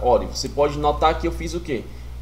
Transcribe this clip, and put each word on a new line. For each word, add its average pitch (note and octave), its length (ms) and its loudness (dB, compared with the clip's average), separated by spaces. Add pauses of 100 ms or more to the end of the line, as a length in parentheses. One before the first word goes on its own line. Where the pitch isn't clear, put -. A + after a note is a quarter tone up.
ore. A#2 220 4
Você - 220 -6
pode C#3+ 300 2
notar D3+ 400 2
que E3+ 80 -2
eu E3 60 -2
fiz D#3+ 200 -6
o E3+ 60 -4
quê? C3 240 -4 (400)